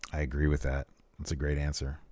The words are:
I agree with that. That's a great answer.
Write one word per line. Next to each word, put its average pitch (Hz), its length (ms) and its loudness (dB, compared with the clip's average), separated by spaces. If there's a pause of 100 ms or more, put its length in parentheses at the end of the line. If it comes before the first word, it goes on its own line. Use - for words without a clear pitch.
(120)
I 76 80 -2
agree 71 260 2
with 73 160 4
that. 67 240 -2 (320)
That's - 140 -4
a 80 40 -2
great 73 220 0
answer. 73 400 -2 (140)